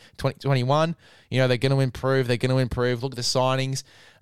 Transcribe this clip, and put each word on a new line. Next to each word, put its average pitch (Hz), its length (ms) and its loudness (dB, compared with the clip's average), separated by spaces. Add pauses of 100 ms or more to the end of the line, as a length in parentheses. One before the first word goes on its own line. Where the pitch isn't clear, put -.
(160)
twenty 135 220 -4
twenty-one. 143 560 0 (360)
You 123 100 0
know, 131 80 4
they're 127 80 2
gonna 135 240 2
improve. 131 480 0
They're 123 80 0
gonna 131 220 0
improve. 123 440 0
Look 135 100 -6
at 120 40 -16
the 123 60 -6
signings. 131 600 0 (400)